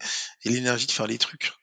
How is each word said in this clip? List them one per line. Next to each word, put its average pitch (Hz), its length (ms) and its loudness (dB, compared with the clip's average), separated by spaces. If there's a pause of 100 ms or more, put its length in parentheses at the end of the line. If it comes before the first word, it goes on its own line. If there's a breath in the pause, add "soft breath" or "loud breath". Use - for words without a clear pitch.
(440 loud breath)
et 110 40 0
l'énergie 123 380 2
de - 60 0
faire - 140 0
les 113 120 0
trucs. - 340 -2 (100)